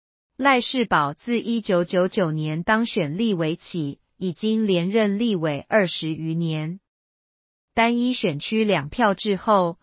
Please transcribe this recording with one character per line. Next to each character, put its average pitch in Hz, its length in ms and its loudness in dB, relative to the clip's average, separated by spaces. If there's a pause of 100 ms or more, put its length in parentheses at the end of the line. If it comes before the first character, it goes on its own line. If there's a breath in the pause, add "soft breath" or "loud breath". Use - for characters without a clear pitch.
(360)
赖 262 240 4
世 240 240 0
宝 151 300 2
自 240 260 -2
一 233 200 -2
九 175 240 2
九 185 240 2
九 170 240 0
年 156 320 -4
当 214 200 2
选 160 320 -2
立 220 160 0
委 165 240 -2
起， 147 440 -8 (160)
已 185 160 -4
经 220 340 0
连 180 240 2
任 208 280 0
立 226 160 0
委 156 340 -2
二 202 200 4
十 160 220 -4
余 160 240 -4
年。 165 440 -4 (960)
单 233 240 2
一 247 140 0
选 165 260 -2
区 220 260 0
两 160 240 2
票 208 260 2
制 202 220 -2
后， 180 460 2